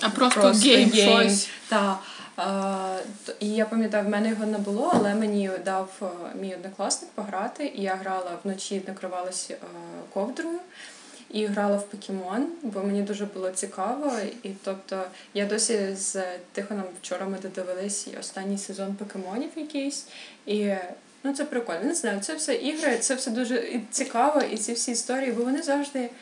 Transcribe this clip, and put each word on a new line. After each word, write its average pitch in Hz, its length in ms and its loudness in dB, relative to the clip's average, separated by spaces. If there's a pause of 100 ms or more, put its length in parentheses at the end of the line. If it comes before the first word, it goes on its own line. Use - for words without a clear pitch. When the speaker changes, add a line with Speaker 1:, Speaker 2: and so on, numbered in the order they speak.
Speaker 1:
А 220 100 2
просто 247 300 4
Speaker 2:
просто 214 280 10
Speaker 1:
Game 247 260 10
Speaker 2:
Game, 202 340 10
Speaker 1:
щось. 196 200 2 (200)
Speaker 2:
та. 202 300 4 (380)
А, 190 600 0 (280)
т-, - 160 -8
і 208 80 -2
я 214 180 4
пам'ятаю, 214 380 2
в 196 40 2
мене 208 200 2
його 220 180 0
не 214 120 0
було, 202 360 0
але 202 200 6
мені 208 360 2 (140)
дав, 190 240 0 (140)
е, 196 40 -4 (340)
мій 190 140 -6
однокласник 196 560 -4
пограти, 208 680 -4
і 196 60 -4
я 190 120 0
грала 185 500 -4
вночі, 196 440 -4
накривалась, 185 600 -6
е, 165 40 -8 (580)
ковдрою, 330 460 -4 (720)
і 214 160 0
грала 202 300 2
в 202 100 -4
Покемон, 196 600 -4 (160)
бо 202 200 -4
мені 202 200 2
дуже 202 220 -2
було 190 260 -4
цікаво. 226 600 -2 (300)
І, - 60 -8 (160)
тобто, 190 400 -6 (300)
я 202 120 2
досі 208 500 0
з 190 260 -4 (300)
Тихоном 202 320 -4 (180)
вчора 185 240 -4
ми 196 120 -4
додивились 185 680 -6 (120)
останній 196 380 -4
сезон 196 360 -6
Покемонів 202 640 -6
якийсь, 277 500 -4 (400)
і, 208 260 2 (520)
ну, 277 100 0
це 285 100 -2
прикольно. 233 400 -2
Не 320 100 2
знаю, 202 260 0
це 311 140 -4
все 285 200 0
ігри, 285 440 0
це 254 160 2
все 254 160 -4
дуже 240 260 0
і 233 240 -2 (100)
цікаво, 277 500 4
і - 160 0
ці 226 160 -2
всі 233 200 -2
історії, 254 400 0
бо 233 120 0
вони 269 180 0
завжди, 277 480 0 (100)